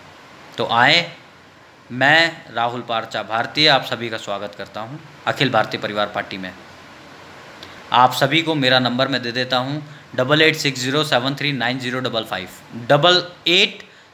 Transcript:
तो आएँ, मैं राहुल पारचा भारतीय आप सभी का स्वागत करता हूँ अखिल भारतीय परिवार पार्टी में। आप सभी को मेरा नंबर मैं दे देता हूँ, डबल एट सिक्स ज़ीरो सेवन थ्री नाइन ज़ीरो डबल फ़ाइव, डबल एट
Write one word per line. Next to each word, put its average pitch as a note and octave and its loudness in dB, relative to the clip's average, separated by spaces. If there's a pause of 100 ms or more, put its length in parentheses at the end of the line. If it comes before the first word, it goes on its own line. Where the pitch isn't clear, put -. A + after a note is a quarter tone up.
(580)
तो A#2 -2
आएँ, D3 6 (840)
मैं D3+ 2
राहुल A#2+ -2
पारचा A2+ -4
भारतीय A#2+ 0
आप C3 4
सभी A#2 -6
का A2 -8
स्वागत G2+ -8
करता G2+ -12
हूँ B2+ -12 (260)
अखिल B2 0
भारतीय A2 0
परिवार G#2 -4
पार्टी G2+ -6
में। F#2 -10 (1400)
आप B2 6
सभी C#3+ 2
को D#3+ -2
मेरा C3 4
नंबर B2 0
मैं B2 -2
दे A#2+ -6
देता B2+ -2
हूँ, C#3 -4 (320)
डबल C#3+ 2
एट D#3 4
सिक्स C3 -4
ज़ीरो C3 0
सेवन C3 0
थ्री C#3+ -4
नाइन B2 -2
ज़ीरो B2 -4
डबल A#2 -4
फ़ाइव, F#2 -8 (400)
डबल E3+ 4 (260)
एट G3 2 (320)